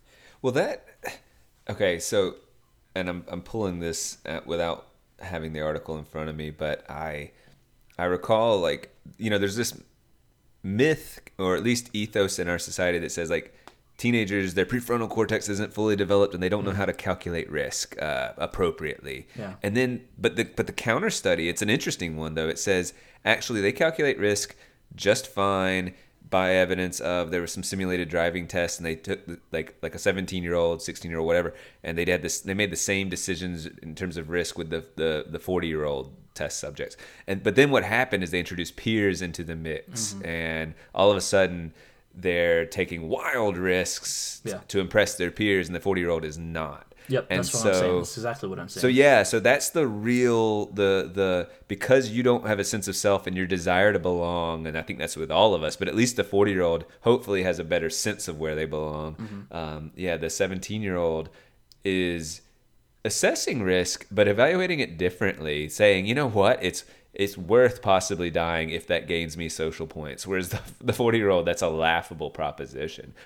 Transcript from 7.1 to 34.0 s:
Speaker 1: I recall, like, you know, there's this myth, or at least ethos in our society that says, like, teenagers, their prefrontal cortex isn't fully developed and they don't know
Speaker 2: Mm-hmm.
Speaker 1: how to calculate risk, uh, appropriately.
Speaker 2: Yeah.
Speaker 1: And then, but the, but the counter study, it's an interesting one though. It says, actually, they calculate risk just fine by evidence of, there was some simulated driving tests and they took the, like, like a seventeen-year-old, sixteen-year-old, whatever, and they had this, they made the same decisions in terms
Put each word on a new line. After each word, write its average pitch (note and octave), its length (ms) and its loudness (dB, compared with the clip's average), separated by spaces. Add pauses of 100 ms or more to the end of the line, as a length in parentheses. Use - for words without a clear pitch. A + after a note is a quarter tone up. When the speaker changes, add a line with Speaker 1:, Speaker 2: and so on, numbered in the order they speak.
Speaker 1:
I F2 60 -2
recall, G#2+ 540 2
like, D#2+ 360 -2 (240)
you A2 120 -4
know, G#2 80 4
there's G2 180 0
this A#2 180 -2 (880)
myth, B2+ 580 0 (180)
or F#2 180 2
at E2 60 -2
least A#2+ 300 0
ethos G#2 460 0
in F2 100 -2
our F2 100 0
society F2 400 -2
that E2+ 140 -6
says, E2+ 180 -4
like, - 240 -2 (420)
teenagers, G2+ 580 0
their F#2 100 2
prefrontal A#2 460 -2
cortex G#2+ 380 0
isn't G2+ 260 -4
fully G#2+ 200 2
developed G2+ 380 4
and F2 100 -4
they F#2 60 0
don't G2+ 160 0
know G2 60 -2
Speaker 2:
Mm-hmm. F#2+ 80 -4
Speaker 1:
how G2 80 0
to F2+ 80 0
calculate F2+ 560 -4
risk, - 500 -4
uh, C2 380 -2
appropriately. D#2 880 -4 (120)
Speaker 2:
Yeah. F#2+ 240 -10
Speaker 1:
And G2+ 140 -2
then, B2+ 300 0 (120)
but A2+ 180 -2
the, A2+ 80 2
but - 220 -4
the - 60 -10
counter D3+ 380 -2
study, E2+ 400 0
it's E2+ 100 -6
an G#2 80 0
interesting F2+ 480 -2
one D#2+ 180 -6
though. D#2+ 140 0
It E2 100 -4
says, F#2 360 0 (320)
actually, A2+ 340 0
they G2 120 4
calculate D#3+ 460 0
risk G#2 380 0 (380)
just - 320 2
fine F#2 640 0 (380)
by F#2 240 4
evidence F#2 460 2
of, F2 300 -2
there F2 120 0
was E2 100 -8
some F#2+ 100 -8
simulated F2+ 460 -2
driving E2+ 380 0
tests E2+ 320 -2
and E2+ 80 -10
they E2 80 -2
took F#2 320 -8
the, F2 120 -12 (140)
like, D#2+ 300 -6
like E2 120 -6
a - 40 -12
seventeen-year-old, F2 840 0
sixteen-year-old, E2 460 -6
whatever, E2+ 260 2 (300)
and E2 160 -4
they F2 120 0
had F2+ 120 2
this, F#2 180 -4
they F#2+ 140 -6
made G2+ 160 0
the E2 60 -6
same G2 340 -2
decisions F2 560 -6
in - 280 -14
terms F2 220 -6